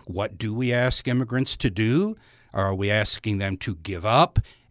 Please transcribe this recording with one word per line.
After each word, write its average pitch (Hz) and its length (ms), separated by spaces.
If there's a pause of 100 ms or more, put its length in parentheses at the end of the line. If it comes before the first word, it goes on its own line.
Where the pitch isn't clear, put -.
What 98 320
do 104 160
we 120 200
ask 123 340
immigrants 127 520
to 127 120
do? 123 460 (380)
Are 98 200
we 101 160
asking 104 460
them 98 220
to - 180
give 82 300
up 135 320 (320)